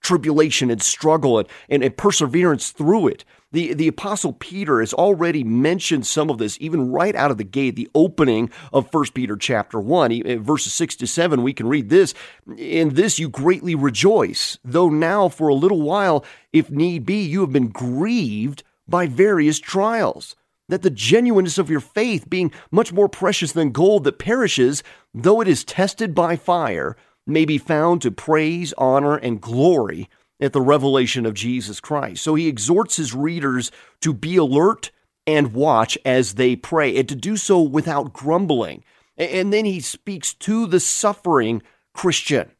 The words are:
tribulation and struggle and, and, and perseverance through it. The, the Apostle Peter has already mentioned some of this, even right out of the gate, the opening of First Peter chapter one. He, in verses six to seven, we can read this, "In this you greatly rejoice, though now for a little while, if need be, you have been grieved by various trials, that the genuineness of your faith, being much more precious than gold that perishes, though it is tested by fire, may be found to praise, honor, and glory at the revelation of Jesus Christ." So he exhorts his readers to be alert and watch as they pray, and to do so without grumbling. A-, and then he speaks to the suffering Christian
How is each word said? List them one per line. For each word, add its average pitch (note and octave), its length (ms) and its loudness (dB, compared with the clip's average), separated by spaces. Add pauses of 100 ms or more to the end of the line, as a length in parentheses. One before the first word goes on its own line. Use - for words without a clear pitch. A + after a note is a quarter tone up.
tribulation D3+ 680 0
and A#2 100 -2
struggle D3 580 2
and, G2+ 100 -2 (200)
and, C#3 140 2
and C3 140 0
perseverance D#3+ 720 0
through E3+ 380 2
it. - 160 -6 (260)
The, E3 240 -4
the D#3 140 0
Apostle F#3+ 440 -6
Peter E3 480 -4
has A2 140 -4
already E3+ 500 0
mentioned C3+ 640 0
some D#3 240 -2
of B2 80 -4
this, G#2+ 220 -4
even D3+ 300 -4
right E3+ 260 -2
out C#3+ 140 0
of A#2 80 -2
the G#2+ 60 -6
gate, B2 320 -2
the A#2+ 180 -8
opening C3+ 560 2 (220)
of C3 180 0
First D3 240 -2
Peter A#2 220 -4
chapter A2 440 -4
one. C3 320 2
He, A#2 80 -2
in A#2 220 -4
verses C#3 300 -2
six D#3+ 240 -4
to B2+ 100 -8
seven, D#3+ 360 0
we C3+ 100 -2
can A2+ 160 -4
read C3 200 -2
this, F3 260 4 (420)
"In D3+ 380 -2
this F#3 260 2
you D#3+ 80 -6
greatly E3+ 480 -2
rejoice, C#3 880 0
though D#3+ 240 2
now E3 400 2
for D#3 200 -2
a C#3+ 60 4
little E3 280 2
while, F3 420 0 (280)
if D#3+ 160 2
need D#3 380 -2
be, G#3 180 0
you E3+ 180 -2
have D3+ 100 -2
been C3 160 2
grieved B2+ 960 -4 (240)
by F3 180 0
various D#3 540 2
trials, G3+ 760 -2 (340)
that F#3 140 -2
the F#3+ 80 4
genuineness F#3 680 2
of D#3 140 0
your D#3 80 0
faith, G#3+ 500 -2
being F3+ 220 0 (220)
much G3 200 2
more G3+ 160 4
precious F#3+ 440 -2
than D#3+ 180 2
gold F3 320 4
that C#3 160 -2
perishes, F3 640 0 (320)
though F3+ 260 4
it A3 60 0
is D#3 160 2
tested G3 500 -4
by E3+ 220 2
fire, A2+ 600 -2 (280)
may D#3 200 2
be D#3 120 -2
found E3 460 0
to - 80 0
praise, D#3 680 -2
honor, C#3 360 2
and A#2 260 -4
glory A#2 680 0 (320)
at C#3 120 -2
the C#3 80 2
revelation C3 680 2
of A2 80 -2
Jesus G#2+ 460 -6
Christ." C#3+ 420 -8
So D#3 120 0
he D#3+ 140 0
exhorts D3 480 0
his C3 180 -6
readers C#3 560 -4 (300)
to D#3+ 120 -2
be D3 240 -4
alert E3 540 2 (360)
and D3 260 2
watch A#2+ 520 0
as B2+ 300 0
they B2+ 220 2
pray, D3 400 -2
and C3 120 0
to C#3 60 -8
do D3+ 220 -6
so F#3 240 2
without D3 520 0
grumbling. C#3 680 -2 (340)
A-, E3+ 220 -4
and G3 140 0
then G#3+ 120 2
he F#3+ 160 -2
speaks - 540 -10
to A3 320 -2
the F3 140 2
suffering C#3+ 840 0 (300)
Christian - 680 -2